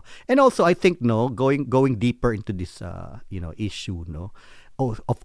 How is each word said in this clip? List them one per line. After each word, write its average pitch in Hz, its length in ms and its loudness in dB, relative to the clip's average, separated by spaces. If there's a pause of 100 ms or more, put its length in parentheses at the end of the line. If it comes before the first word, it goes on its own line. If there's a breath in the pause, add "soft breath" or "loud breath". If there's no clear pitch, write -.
(260 soft breath)
And 262 140 2
also, 254 240 6
I 170 100 6
think, 175 300 0
no, 117 240 4
going, 135 400 0
going 127 320 4
deeper 120 320 0
into 101 240 -6
this, 90 260 -8
uh, 87 460 -12
you 92 160 -10
know, 82 160 -10
issue, 92 480 -8
no, 82 240 -10 (480 soft breath)
of, 123 320 -4
of - 140 -2